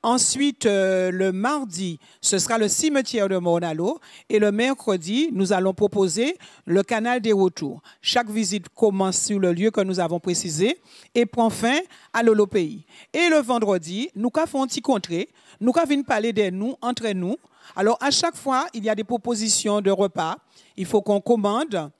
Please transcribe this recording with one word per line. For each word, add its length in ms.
Ensuite, 640
euh, 440
le 220
mardi, 640
ce 180
sera 200
le 100
cimetière 600
de 100
Morne-à-l'Eau. 600
Et 100
le 140
mercredi, 800
nous 200
allons 220
proposer 640
le 180
canal 380
des 120
retours. 500
Chaque 260
visite 400
commence 520
sur 180
le 140
lieu 180
que 100
nous 180
avons 220
précisé 580
et 120
prend 240
fin 280
à 100
Lolo 240
Pays. 380
Et 160
le 100
vendredi, 760
nous 200
avons 280
un 40
petit 160
contrée, 460
nous 160
avons 260
parler 300
de 180
nous, 320
entre 260
nous. 280
Alors, 260
à 100
chaque 260
fois, 380
il 100
y 60
a 40
des 100
propositions 760
de 100
repas. 460
Il 100
faut 140
qu'on 200
commande. 800